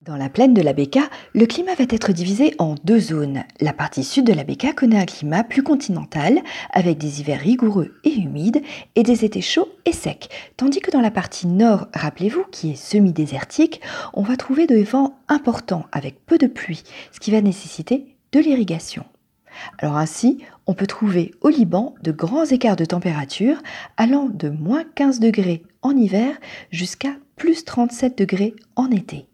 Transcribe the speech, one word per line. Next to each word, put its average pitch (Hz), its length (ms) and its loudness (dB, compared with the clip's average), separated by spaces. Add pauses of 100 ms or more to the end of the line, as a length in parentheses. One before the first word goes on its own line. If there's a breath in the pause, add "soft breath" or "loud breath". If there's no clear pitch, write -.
Dans 151 100 -10
la 135 140 -6
plaine 254 240 6
de 196 80 6
la 147 100 4
Bekaa, 147 380 0 (240 loud breath)
le 226 100 6
climat 349 300 -2
va 269 160 2
être 220 220 0
divisé 196 460 0
en 156 260 -2
deux 220 160 6
zones. 147 420 -4 (180)
La 147 120 0
partie 131 320 -6
sud - 200 0
de 151 80 6
la 147 120 0
Bekaa 254 280 -4
connaît 226 280 4
un - 40 2
climat - 380 -4
plus 269 220 -2
continental, 196 760 0 (320 loud breath)
avec 175 280 0
des 147 220 -8
hivers 143 200 -4
rigoureux 208 640 0
et 302 100 2
humides 180 480 -2 (320 loud breath)
et 233 80 6
des 226 220 4
étés 208 180 -2
chauds - 260 0 (160)
et 339 80 2
secs. - 360 -8 (280 loud breath)
Tandis 277 240 0
que - 120 -6
dans 277 80 4
la 220 100 2
partie 180 380 -6
nord, 196 440 4
rappelez-vous, 190 600 -4
qui - 180 -6
est 135 60 -6
semi-désertique, 175 1040 0 (320 loud breath)
on 202 80 -2
va 240 140 0
trouver 277 320 0
des 220 160 6
vents 269 420 0
importants 233 640 -2
avec 135 340 -10
peu 330 140 2
de 277 80 4
pluie, - 380 -6 (280 loud breath)
ce - 60 -20
qui - 140 -2
va 214 100 4
nécessiter 196 720 -2 (180)
de 277 60 6
l'irrigation. 240 680 0 (760 loud breath)
Alors 147 200 -2
ainsi, 233 400 0 (280 loud breath)
on 190 80 0
peut 196 120 -2
trouver 185 460 0 (100)
au 285 60 4
Liban 233 540 2
de 160 100 -2
grands 226 340 -2
écarts 247 300 2
de 165 100 0
température 175 720 -2 (380 loud breath)
allant 262 360 2
de 160 160 -6
moins 165 360 -2 (100)
quinze 269 240 2
degrés 190 460 2 (180)
en 277 120 0
hiver 226 420 2 (340 loud breath)
jusqu'à 180 440 -8 (220)
plus 330 280 0
trente-sept 247 520 -2
degrés 196 380 -2 (220)
en 254 140 0
été. 160 440 -4